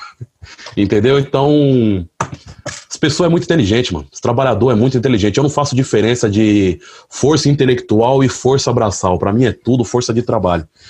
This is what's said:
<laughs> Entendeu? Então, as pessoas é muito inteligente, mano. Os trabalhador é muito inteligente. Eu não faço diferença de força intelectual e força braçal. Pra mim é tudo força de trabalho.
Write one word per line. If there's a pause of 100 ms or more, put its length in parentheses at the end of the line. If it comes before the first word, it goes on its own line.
(260)
<laughs>
Entendeu?
Então, (880)
as
pessoas
é
muito
inteligente,
mano.
Os
trabalhador
é
muito
inteligente.
Eu
não
faço
diferença
de (280)
força
intelectual
e
força
braçal.
Pra
mim
é
tudo
força
de
trabalho. (220)